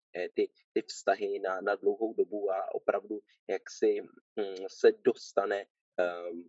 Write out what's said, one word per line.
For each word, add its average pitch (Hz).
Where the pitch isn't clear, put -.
eh, 87
ty, 415
ty 113
vztahy 101
na, 95
na 101
dlouhou 104
dobu 101
a 95
opravdu 104
jak 95
si, 104
hm, 98
se -
dostane, 101
ehm, 87